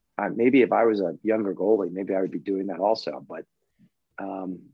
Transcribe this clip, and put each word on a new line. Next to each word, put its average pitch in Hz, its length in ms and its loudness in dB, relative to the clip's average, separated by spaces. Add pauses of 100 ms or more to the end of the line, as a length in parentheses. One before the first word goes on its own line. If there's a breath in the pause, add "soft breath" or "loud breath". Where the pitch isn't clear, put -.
(180)
uh, 101 160 0
maybe 127 280 4
if 110 100 4
I 107 140 4
was 107 160 2
a 82 220 -2
younger 107 300 0
goalie, 98 380 0
maybe 95 240 -4
I 95 60 0
would 87 100 -2
be 90 80 -8
doing 98 280 -4
that 92 120 -8
also. 110 480 -2
But, - 160 -14 (760)
um, 95 420 -8 (140)